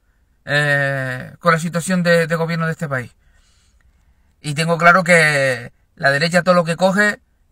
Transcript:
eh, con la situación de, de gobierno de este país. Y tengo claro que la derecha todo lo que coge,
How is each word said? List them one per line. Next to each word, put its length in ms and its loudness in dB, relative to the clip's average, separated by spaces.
eh, 920 -4
con 140 2
la 80 0
situación 420 -2
de, 240 2
de 100 -4
gobierno 300 -4
de 60 -4
este 160 -8
país. 260 -8
Y 140 -8
tengo 220 0
claro 260 4
que 720 2
la 140 0
derecha 320 0
todo 120 2
lo 100 2
que 120 -4
coge, 440 0